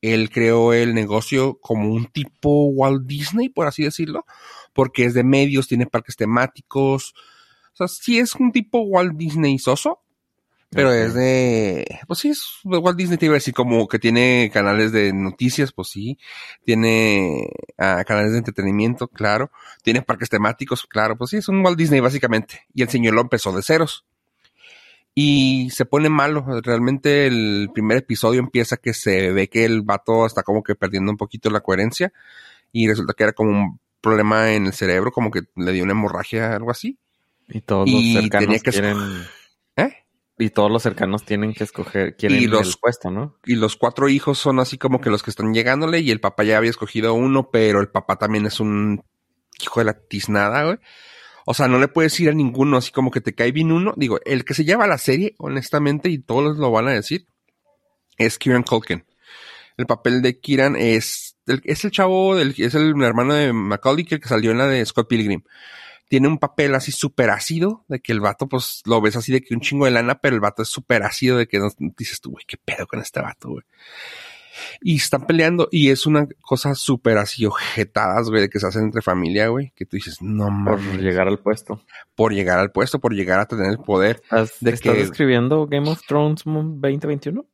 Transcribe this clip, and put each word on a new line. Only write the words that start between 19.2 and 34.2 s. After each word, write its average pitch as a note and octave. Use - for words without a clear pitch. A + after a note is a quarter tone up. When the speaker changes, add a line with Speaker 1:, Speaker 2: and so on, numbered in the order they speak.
Speaker 1:
Tiene A#2
parques A#2+
temáticos, A2
claro. A2
Pues B2
sí, G#3
es G#3
un F#3+
Walt F3
Disney, D3
básicamente. A#2+
Y B2+
el A#2
señor A#2
lo A#2
empezó A2+
de G2
ceros. D#3+
Y C3
se C3+
pone D3+
malo. D3
Realmente C3+
el G#2+
primer A2
episodio A#2+
empieza B2
que A#2
se F#2+
ve F#2+
que A2+
el A2
vato A2+
está A2+
como G#2
que G#2
perdiendo G2
un G#2
poquito A2
la G#2
coherencia. A2
Y A#2
resulta G#2+
que -
era G#2+
como G#2+
un G2+
problema A2